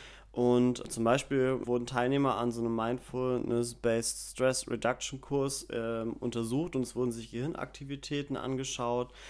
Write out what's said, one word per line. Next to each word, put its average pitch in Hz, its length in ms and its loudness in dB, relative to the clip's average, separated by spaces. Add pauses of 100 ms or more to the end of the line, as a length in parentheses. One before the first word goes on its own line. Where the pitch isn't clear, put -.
(340)
Und 123 560 4
zum 113 140 -2
Beispiel 131 600 4
wurden 123 180 0
Teilnehmer 127 540 2
an 120 140 2
so 117 100 -4
einem 117 120 0
Mindfulness-Based 120 1600 0
Stress 131 360 0
Reduction 120 540 -2
Kurs, 139 500 -2
ähm, 113 440 -2
untersucht 117 600 -2
und 131 100 0
es - 120 -8
wurden 123 160 2
sich 117 180 -10
Gehirnaktivitäten 139 1080 -6
angeschaut, 123 720 -2 (180)